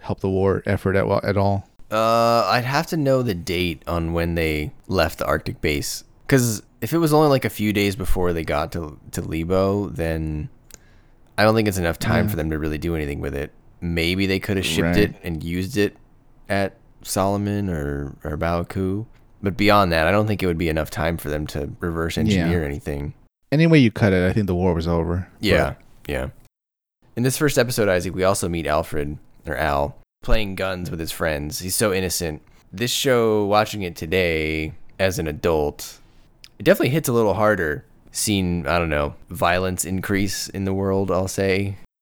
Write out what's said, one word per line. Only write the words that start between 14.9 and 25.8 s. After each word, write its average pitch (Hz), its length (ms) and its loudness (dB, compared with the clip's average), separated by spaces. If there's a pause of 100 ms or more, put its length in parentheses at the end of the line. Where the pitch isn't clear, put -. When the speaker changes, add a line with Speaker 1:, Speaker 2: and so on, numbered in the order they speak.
Speaker 1:
Right. - 20 4
Speaker 2:
it 104 260 2
and 78 200 -6
used 87 340 -4
it 101 180 0 (540)
at 98 280 -2 (260)
Solomon 101 640 -2
or, 71 540 -4
or 78 140 -6
Baoku. 92 680 -2 (380)
But 98 140 -2
beyond 101 340 6
that, 80 160 4
I 87 40 4
don't 104 140 4
think 104 160 -2
it 95 60 0
would 87 100 2
be 82 120 0
enough 78 200 -2
time 80 280 -2
for 73 120 -8
them 76 180 -4
to 73 220 -6 (100)
reverse 82 380 -2
engineer 87 440 2
Speaker 1:
Yeah. 78 40 -2
Speaker 2:
anything. 71 480 -6 (380)
Speaker 1:
Any 160 160 4
way 165 100 8
you 120 140 8
cut 107 220 2
it, 90 140 4
I 92 60 2
think 101 140 0
the 90 80 2
war 90 180 2
was 82 140 0
over. 85 400 0 (120)
Speaker 2:
Yeah, 71 360 2 (280)